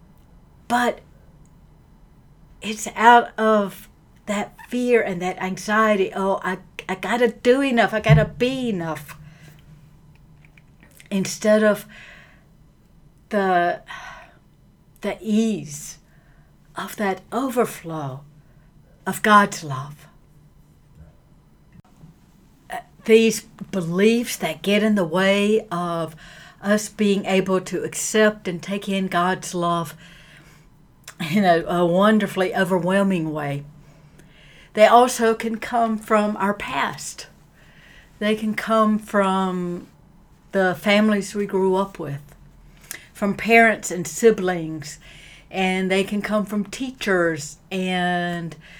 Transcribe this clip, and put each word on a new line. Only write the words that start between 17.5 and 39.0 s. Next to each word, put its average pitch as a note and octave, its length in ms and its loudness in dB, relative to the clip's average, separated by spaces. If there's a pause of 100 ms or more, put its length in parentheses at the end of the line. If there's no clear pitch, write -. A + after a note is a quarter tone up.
of G3 160 -6
God's G3+ 420 4
love. C#3+ 420 -12 (2750)
Uh, - 100 -10 (260)
these A3+ 340 6 (300)
beliefs G3 640 0
that D#3+ 240 -6
get G3+ 220 0
in G#3+ 140 2
the F#3+ 100 0
way G3+ 640 2
of E3+ 420 -4 (460)
us G#3 300 -2
being G3+ 340 0
able F#3+ 380 0
to - 220 -6
accept G#3+ 600 0
and F3 160 -6
take G3 240 -8
in F#3+ 200 -2
God's F#3 480 -2
love E3+ 400 -4 (1400)
in G3+ 120 2
a, E3+ 200 4
a F3+ 220 0
wonderfully F#3+ 680 2
overwhelming F#3 800 0
way. C#3+ 320 -6 (1120)
They G#3+ 120 8
also A#3 480 4
can A3+ 240 -4
come A3+ 400 -2
from G#3 380 0
our G3+ 180 -2
past. - 720 -8 (920)
They G#3+ 160 0
can G#3+ 180 -4
come G#3+ 460 2